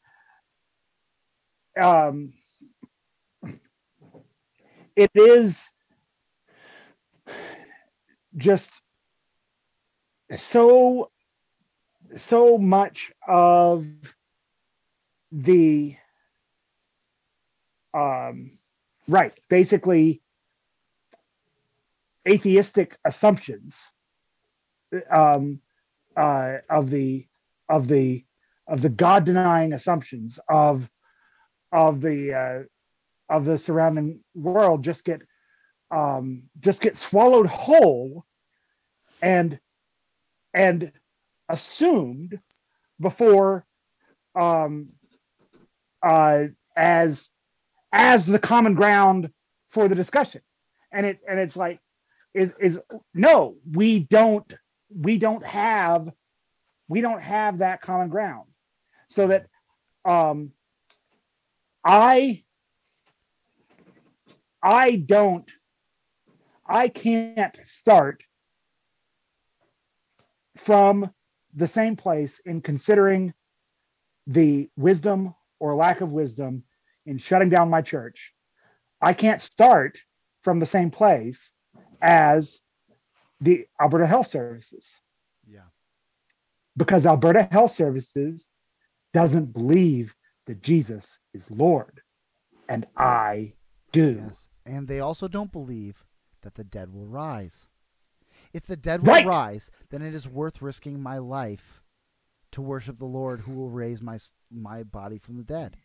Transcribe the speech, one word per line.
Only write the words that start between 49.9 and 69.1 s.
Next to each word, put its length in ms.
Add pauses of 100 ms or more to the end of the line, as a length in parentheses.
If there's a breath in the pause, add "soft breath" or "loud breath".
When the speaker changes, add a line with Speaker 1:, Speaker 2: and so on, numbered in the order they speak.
Speaker 1:
discussion. 460 (500)
And 140
it, 240
and 100
it's 180
like, 240 (520)
is, 260
is, 220 (320)
no, 440 (140)
we 280
don't, 520 (440)
we 240
don't 260
have, 640 (800)
we 140
don't 180
have 380
that 240
common 260
ground. 400 (600)
So 180
that, 220 (580)
um, 460 (1300)
I, 600 (2250)
I 340
don't, 540 (1160)
I 220
can't 760
start 580 (2250)